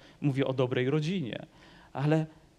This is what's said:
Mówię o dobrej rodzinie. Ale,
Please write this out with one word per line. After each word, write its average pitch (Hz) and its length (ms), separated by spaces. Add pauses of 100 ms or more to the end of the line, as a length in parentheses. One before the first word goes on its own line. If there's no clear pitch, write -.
(200)
Mówię 135 260
o 135 60
dobrej 127 380
rodzinie. 151 560 (460)
Ale, 156 340 (320)